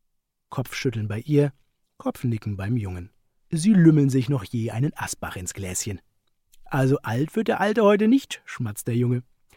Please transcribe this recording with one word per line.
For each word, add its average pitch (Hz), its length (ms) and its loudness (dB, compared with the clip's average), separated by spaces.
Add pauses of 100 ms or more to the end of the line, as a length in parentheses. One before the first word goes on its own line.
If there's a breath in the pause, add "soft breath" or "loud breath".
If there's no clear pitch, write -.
(480)
Kopfschütteln 113 600 -6
bei 104 100 -6
ihr, 143 340 0 (460)
Kopfnicken 110 580 -4
beim 98 200 -4
Jungen. 92 340 -8 (400)
Sie 175 220 2
lümmeln 156 380 6
sich 127 180 0
noch 135 160 -2
je 113 260 -6
einen 120 240 -2
Asbach - 400 -10
ins 92 200 -12
Gläschen. 92 460 -8 (640)
„Also 135 380 0
alt 123 320 -4
wird 220 140 -2
der - 120 -2
Alte 208 220 2
heute 208 240 6
nicht“, 269 380 2
schmatzt - 420 -8
der 117 100 -2
Junge. 123 280 0 (320 soft breath)